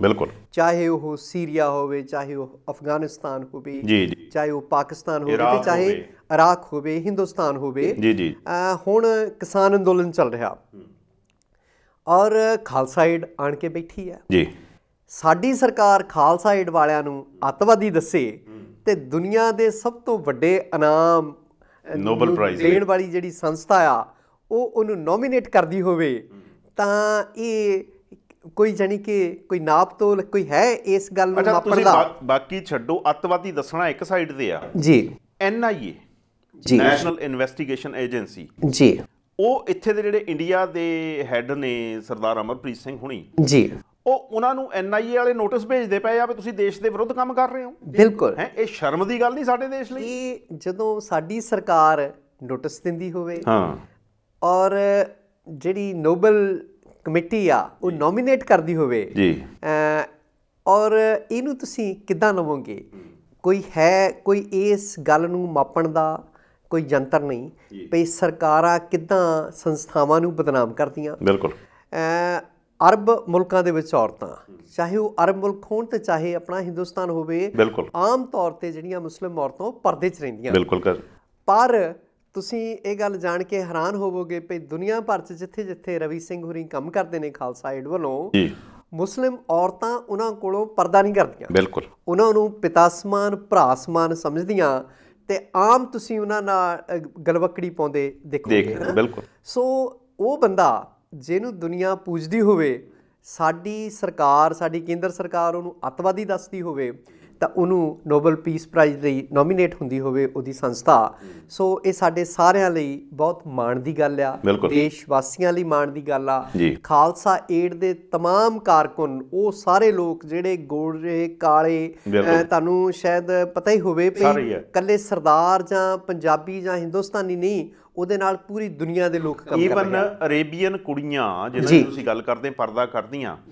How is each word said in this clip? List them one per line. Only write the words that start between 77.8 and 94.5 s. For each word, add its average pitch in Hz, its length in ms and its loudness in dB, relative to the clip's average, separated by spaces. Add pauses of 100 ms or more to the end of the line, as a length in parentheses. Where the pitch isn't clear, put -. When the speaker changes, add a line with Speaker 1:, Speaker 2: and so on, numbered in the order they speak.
Speaker 2:
ਆਮ 233 300 0
ਤੌਰ 180 260 -2
ਤੇ 170 200 -10
ਜਿਹੜੀਆਂ 175 300 -10
ਮੁਸਲਿਮ 165 380 -10
ਔਰਤਾਂ 139 260 -6
ਉਹ 220 80 -6
ਪਰਦੇ 170 360 -2
'ਚ 180 120 -10
ਰਹਿੰਦੀਆਂ। 120 300 -8
Speaker 1:
ਬਿਲਕੁਲ 92 280 0
ਕਰ। 90 160 0 (500)
Speaker 2:
ਪਰ 208 480 4 (400)
ਤੁਸੀਂ 226 520 -8
ਇਹ 202 140 -6
ਗੱਲ 202 180 -4
ਜਾਣ 175 260 -4
ਕੇ 190 200 -4
ਹੈਰਾਨ 170 320 -4
ਹੋਵੋਗੇ 180 440 -6
ਵੀ 170 200 -10
ਦੁਨੀਆ 175 420 -6
ਭਰ 208 200 -4
'ਚ 175 120 -20
ਜਿੱਥੇ-ਜਿੱਥੇ 180 640 -10
ਰਵੀ 156 200 -6
ਸਿੰਘ 170 240 -12
ਹੋਰੀਂ 165 240 -10
ਕੰਮ 151 240 -8
ਕਰਦੇ 170 280 -4
ਨੇ 151 100 -6
ਖਾਲਸਾ 135 420 -10
ਏਡ 135 160 -10
ਵੱਲੋਂ, 160 480 -6
Speaker 1:
ਜੀ। 185 200 0 (380)
Speaker 2:
ਮੁਸਲਿਮ 247 440 -4 (120)
ਔਰਤਾਂ 185 480 -2
ਉਹਨਾਂ 226 340 -6
ਕੋਲੋਂ 202 340 -4
ਪਰਦਾ 196 360 2
ਨਹੀਂ 202 120 0
ਕਰਦੀਆਂ। - 380 0
Speaker 1:
ਬਿਲਕੁਲ। - 320 2 (240)
Speaker 2:
ਉਹਨਾਂ 214 260 4
ਨੂੰ 214 180 2
ਪਿਤਾ 170 380 4
ਸਮਾਨ, 202 460 -2
ਭਰਾ 160 400 2
ਸਮਾਨ 165 380 -2
ਸਮਝਦੀਆਂ 165 720 -2 (440)